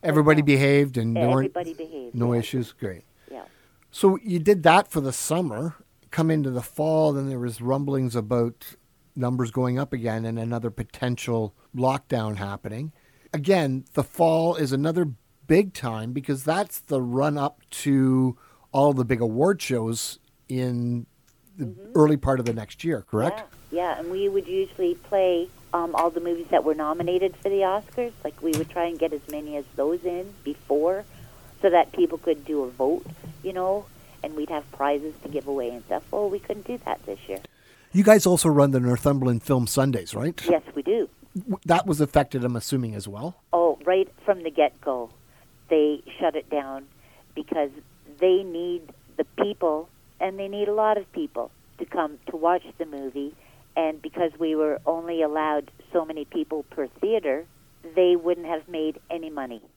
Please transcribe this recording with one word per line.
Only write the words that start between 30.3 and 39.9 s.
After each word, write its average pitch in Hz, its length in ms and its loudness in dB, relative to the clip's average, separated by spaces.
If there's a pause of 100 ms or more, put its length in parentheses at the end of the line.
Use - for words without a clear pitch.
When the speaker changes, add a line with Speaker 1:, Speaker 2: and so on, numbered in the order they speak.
Speaker 2:
before 151 640 -2 (560)
so 196 80 4
that 170 220 4
people 165 260 0
could 151 260 -2
do 147 200 -4
a 127 80 -6
vote, 139 340 0 (380)
you 190 100 -8
know, 190 320 -2 (380)
and 156 120 -8
we'd 151 140 -6
have 147 220 -8
prizes 147 500 -2
to 147 80 -12
give 139 180 -6
away 135 220 -4
and 120 160 -12
stuff. - 240 -6
Well, 208 180 -2
we 196 120 -4
couldn't 214 260 -10
do 247 200 -8
that - 200 -6
this 98 220 -10
year. 95 120 -10 (520)
Speaker 1:
You 196 120 4
guys 214 220 8
also 180 240 4
run 143 220 6
the 131 80 2
Northumberland 123 640 2
Film 127 240 2
Sundays, 127 480 0